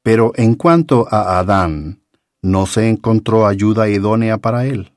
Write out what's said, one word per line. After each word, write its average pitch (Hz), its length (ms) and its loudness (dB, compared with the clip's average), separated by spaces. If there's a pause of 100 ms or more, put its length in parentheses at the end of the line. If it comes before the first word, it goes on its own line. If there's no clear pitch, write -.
Pero 113 340 2
en 117 200 2
cuanto 165 540 2
a 92 300 0
Adán, 90 640 -2 (380)
no 95 240 0
se 110 240 0
encontró 110 580 0
ayuda 107 420 0
idónea 110 480 -2
para 120 280 -4
él. 113 320 -8